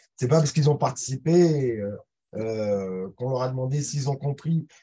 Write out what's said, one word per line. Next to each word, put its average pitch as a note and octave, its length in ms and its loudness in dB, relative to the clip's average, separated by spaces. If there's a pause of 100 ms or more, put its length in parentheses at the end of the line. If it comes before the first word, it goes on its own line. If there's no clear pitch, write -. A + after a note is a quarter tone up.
(160)
c'est B2+ 120 -2
pas D3+ 100 4
parce D3+ 140 2
qu'ils D3 180 2
ont D3 80 4
participé, C#3 1040 2
euh, G2+ 160 -4 (400)
euh, G2+ 800 -2
qu'on B2 140 -6
leur B2+ 140 -2
a B2+ 60 -2
demandé C3 320 -2
s'ils C#3+ 280 -4
ont C#3+ 60 -2
compris, D#3 520 -2 (160)